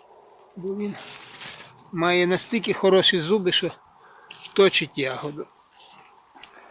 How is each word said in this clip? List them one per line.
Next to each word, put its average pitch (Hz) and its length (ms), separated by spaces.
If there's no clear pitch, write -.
Бо 190 200
він 208 200
має 175 340
настільки 185 460
хороші 190 460
зуби, 175 340
що - 180
точить 185 460
ягоду. 139 480